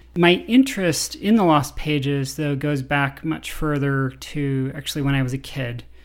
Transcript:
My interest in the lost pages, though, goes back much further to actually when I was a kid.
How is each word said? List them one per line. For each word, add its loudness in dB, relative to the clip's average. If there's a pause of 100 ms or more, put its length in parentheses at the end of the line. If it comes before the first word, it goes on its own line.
(160)
My 6 (120)
interest 2
in 2
the 6
lost 4
pages, -2
though, -2
goes -2
back -2
much -6
further -2
to -4
actually -6
when 2
I 2
was -2
a -4
kid. -8 (220)